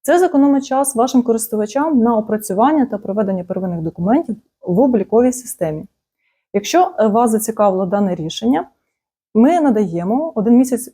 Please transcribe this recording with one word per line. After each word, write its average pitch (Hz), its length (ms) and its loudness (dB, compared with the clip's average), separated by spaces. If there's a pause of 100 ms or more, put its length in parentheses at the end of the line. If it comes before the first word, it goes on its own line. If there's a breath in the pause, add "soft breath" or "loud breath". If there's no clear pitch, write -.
Це 339 180 2
зекономить 277 460 2
час 269 300 -2
вашим 247 280 2
користувачам 226 760 -2
на 226 180 2
опрацювання 214 680 0
та 208 120 -6
проведення 196 460 -4
первинних 180 380 -6
документів 196 540 -2 (260)
в 180 180 0
обліковій 240 540 2
системі. 165 520 -8 (680)
Якщо, 339 460 0
е, 214 80 4
вас 226 240 2
зацікавило 208 540 0
дане 196 300 0
рішення, 226 520 -2 (680)
ми 302 280 4
надаємо 214 760 0
один 233 220 4
місяць 262 360 0